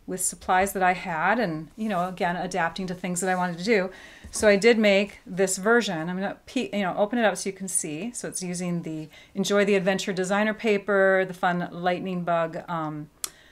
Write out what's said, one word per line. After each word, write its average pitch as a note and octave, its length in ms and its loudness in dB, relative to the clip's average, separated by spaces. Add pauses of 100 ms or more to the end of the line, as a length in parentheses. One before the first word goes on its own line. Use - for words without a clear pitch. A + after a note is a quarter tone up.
with F#3 160 -8
supplies F#3+ 520 0
that F#3+ 100 -2
I F#3 100 4
had F3+ 460 -2
and, E3 360 -2
you A3 140 -4
know, F3+ 180 0
again, F3+ 280 -2
adapting F3 500 -2
to F3+ 80 -4
things F3+ 280 -6
that F#3 100 0
I F#3 40 2
wanted F3+ 220 -2
to F3 60 -8
do. F#3+ 260 2 (420)
So - 160 2
I G3+ 80 8
did G#3+ 220 6
make G3+ 480 2
this F#3 320 0
version. G3 520 2
I'm F3+ 60 -4
gonna F#3+ 300 -4
pe-, - 280 -4
you G3+ 80 0
know, F3+ 160 -2
open G#3 220 0
it A#3 60 2
up F#3 120 2
so G3+ 120 -6
you F#3+ 40 -4
can F#3+ 140 -10
see. F3 440 -6
So - 160 -10
it's E3 160 -8
using F3 400 -4
the D#3 260 -8 (260)
Enjoy G3+ 300 2
the G3+ 100 6
Adventure F#3+ 380 0
designer G3+ 400 0
paper, G3 720 2
the F3+ 80 -8
fun F3 380 0
lightning F3+ 520 -2
bug, E3 460 -2
um, D#3 400 -6 (420)